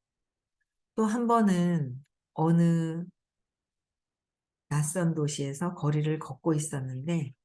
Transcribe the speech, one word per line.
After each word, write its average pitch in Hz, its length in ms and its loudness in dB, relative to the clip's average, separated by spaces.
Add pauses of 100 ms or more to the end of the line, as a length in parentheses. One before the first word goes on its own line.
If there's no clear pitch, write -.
(960)
또 220 100 2
한 233 220 0
번은 175 760 2 (300)
어느 165 720 2 (1600)
낯선 160 440 0
도시에서 147 600 -4
거리를 151 440 -2
걷고 - 340 -2
있었는데 143 800 -4 (120)